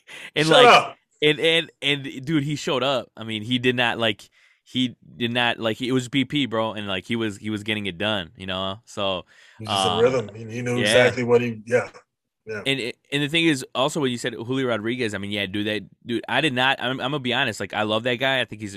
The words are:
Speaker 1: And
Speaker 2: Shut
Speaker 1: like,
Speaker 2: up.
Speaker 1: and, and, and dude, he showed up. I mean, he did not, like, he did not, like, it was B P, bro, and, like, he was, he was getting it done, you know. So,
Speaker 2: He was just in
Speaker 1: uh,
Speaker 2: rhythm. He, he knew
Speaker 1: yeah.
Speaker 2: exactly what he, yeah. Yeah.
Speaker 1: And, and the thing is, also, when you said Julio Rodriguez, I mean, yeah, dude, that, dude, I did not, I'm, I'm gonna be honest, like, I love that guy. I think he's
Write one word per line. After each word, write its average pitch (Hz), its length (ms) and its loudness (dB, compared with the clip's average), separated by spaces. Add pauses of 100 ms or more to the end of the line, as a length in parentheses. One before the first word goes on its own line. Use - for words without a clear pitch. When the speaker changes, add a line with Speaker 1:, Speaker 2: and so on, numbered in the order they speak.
(360)
Speaker 1:
And 151 120 2
Speaker 2:
Shut 151 160 8
Speaker 1:
like, - 20 12
Speaker 2:
up. - 320 8 (240)
Speaker 1:
and, 151 200 2
and, 165 300 2 (100)
and 139 440 -4
dude, 151 180 2
he 147 120 -4
showed 135 280 -2
up. 131 340 -2
I 110 80 -12
mean, 110 160 -4
he 123 180 0
did 123 160 2
not, 117 240 0
like, 113 300 -2 (340)
he 123 320 -4 (220)
did 117 140 -2
not, 120 280 0
like, 110 220 -2
it 123 100 -2
was 127 160 0
B 135 160 0
P, 143 220 0
bro, 110 260 -2
and, 104 160 -8
like, 92 180 -4
he 117 120 -2
was, 110 200 -2
he 104 120 -8
was 104 140 -4
getting 107 240 -4
it 85 100 -8
done, 101 400 -2
you 95 100 -12
know. 95 380 -6
So, 95 400 -4 (340)
Speaker 2:
He 110 60 -12
was 107 100 -2
just 95 120 2
in 90 40 2
Speaker 1:
uh, 90 100 2
Speaker 2:
rhythm. 120 320 2
He, 110 220 -12
he 123 60 -6
knew 123 160 -2
Speaker 1:
yeah. 104 60 0
Speaker 2:
exactly 120 420 4
what 120 160 6
he, 113 240 -6
yeah. 117 240 2 (560)
Yeah. 107 200 -10
Speaker 1:
And, 127 280 -2 (180)
and 143 120 0
the 147 40 -2
thing 165 180 2
is, 143 180 2 (120)
also, 147 260 0
when 135 100 2
you 120 60 -4
said 117 160 -4
Julio 131 340 -2
Rodriguez, 113 460 -2
I 98 60 -4
mean, 101 120 -6
yeah, 104 140 -2
dude, 104 220 -4
that, 107 160 -4 (220)
dude, 117 220 -4
I 123 140 0
did 151 120 0
not, 131 280 2
I'm, 127 180 -4
I'm 127 120 -4
gonna 147 80 -4
be 123 140 -4
honest, 123 260 -2
like, 101 140 -6
I 107 100 0
love 107 200 0
that 123 120 0
guy. 131 260 0
I 117 40 0
think 107 160 -14
he's 101 160 -10